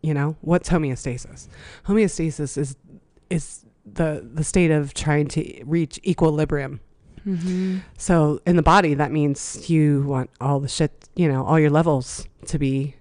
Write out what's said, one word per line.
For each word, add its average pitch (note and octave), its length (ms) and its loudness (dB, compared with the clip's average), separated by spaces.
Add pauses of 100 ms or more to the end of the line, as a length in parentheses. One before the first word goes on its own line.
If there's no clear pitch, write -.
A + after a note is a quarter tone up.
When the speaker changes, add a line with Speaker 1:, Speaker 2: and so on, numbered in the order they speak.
Speaker 1:
You D#3 120 -2
know, D3 280 -2
what's F3 260 0
homeostasis? C3 800 -2 (400)
Homeostasis E3+ 720 0
is, C#3 180 -4 (540)
is - 340 -6 (220)
the, D3+ 440 -4
the D3+ 140 -4
state E3+ 280 2
of D3 220 0
trying D3 360 0
to - 360 -6
reach D#3+ 400 -2
equilibrium. D3+ 760 0 (440)
Speaker 2:
Mm-hmm. F#3 520 -2 (200)
Speaker 1:
So D3+ 480 2
in F3 120 4
the E3 40 4
body, E3 340 4
that C#3+ 180 -2
means D3 560 -2
you D3+ 340 4
want C3+ 280 -4 (100)
all C#3 180 0
the C#3 80 -6
shit, - 480 -4
you E3 160 2
know, C3 140 -2
all D#3+ 120 4
your D3+ 120 6
levels D3+ 580 0 (200)
to D#3 120 -4
be C3+ 420 -2